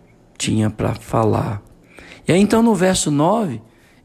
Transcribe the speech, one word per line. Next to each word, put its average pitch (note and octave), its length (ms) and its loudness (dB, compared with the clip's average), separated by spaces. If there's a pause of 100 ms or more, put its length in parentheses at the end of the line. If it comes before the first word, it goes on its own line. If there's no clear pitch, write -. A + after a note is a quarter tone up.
(360)
tinha A2 340 -2
pra A2 240 -4
falar. G#2+ 680 -2 (640)
E C#3 40 2
aí, F3+ 80 4
então, A3 220 4
no A#3 120 4
verso F3+ 360 0
nove, D3+ 500 0 (440)